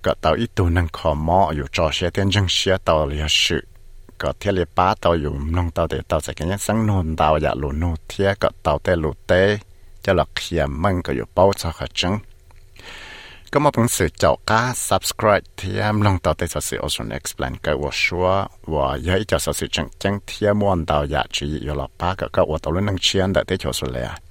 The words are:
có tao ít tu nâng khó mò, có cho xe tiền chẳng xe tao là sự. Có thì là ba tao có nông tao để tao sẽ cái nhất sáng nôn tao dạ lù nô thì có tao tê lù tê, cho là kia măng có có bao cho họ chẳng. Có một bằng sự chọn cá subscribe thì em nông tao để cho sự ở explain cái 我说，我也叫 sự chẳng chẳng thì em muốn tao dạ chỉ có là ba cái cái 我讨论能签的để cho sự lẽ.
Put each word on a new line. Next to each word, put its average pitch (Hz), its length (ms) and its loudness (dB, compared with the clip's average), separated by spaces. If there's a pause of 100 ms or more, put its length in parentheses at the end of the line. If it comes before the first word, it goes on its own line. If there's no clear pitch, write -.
có 80 200 0
tao 78 120 2
ít 117 220 -2
tu 90 140 2
nâng 85 180 2
khó 78 260 -2
mò, 80 480 2
có 67 100 -6
cho 82 220 0
xe 87 160 -2
tiền 98 220 0
chẳng 98 180 2
xe - 360 0
tao 78 220 2
là 73 220 -2
sự. - 380 0 (500)
Có 67 220 -2
thì 101 120 0
là 90 140 2 (100)
ba 92 260 4
tao 87 120 4 (100)
có 71 60 -2 (160)
nông 85 260 0
tao 82 160 -2
để - 200 -4
tao 80 140 0
sẽ - 120 -8
cái 78 140 -4
nhất 98 140 -2
sáng 110 260 0
nôn 87 280 0
tao 78 240 4
dạ 76 160 0
lù 71 160 -4
nô 82 240 -2 (120)
thì - 180 -2 (140)
có - 100 2 (140)
tao 76 160 2
tê 92 160 2
lù 78 180 -2 (140)
tê, 98 300 4 (460)
cho 95 100 2
là 82 120 4 (100)
kia 80 300 -2
măng 85 380 -2
có 71 160 -4
có - 60 -6 (100)
bao 98 220 6
cho 82 180 -4
họ - 180 -8
chẳng. 95 260 -2 (1300)
Có 143 80 2
một 147 180 2
bằng 117 100 4
sự 92 220 0
chọn - 380 2
cá 117 280 2
subscribe - 680 2 (160)
thì 98 220 -6
em 104 240 0
nông 98 160 4
tao 80 180 0
để 87 100 -2
cho 76 120 -4
sự - 180 -4
ở 60 100 -4 (240)
explain - 440 -6
cái 78 200 -2
我 71 160 -4
说， 92 560 0 (180)
我 69 320 0
也 90 260 0
叫 92 140 0
sự - 340 -2
chẳng - 160 -4 (120)
chẳng 101 280 0
thì - 200 -2
em 101 120 4
muốn 92 260 2
tao 73 200 2
dạ 71 260 -2
chỉ 73 360 -6
có 73 60 -4
là 69 140 -4 (100)
ba 90 180 -2
cái 90 180 -6
cái 92 140 4
我 78 120 -2
讨 - 120 -4
论 92 140 0
能 98 120 -2
签 95 360 0
的 76 100 2
để 95 140 -2
cho 73 140 -4
sự - 200 -4
lẽ. 62 180 -4 (220)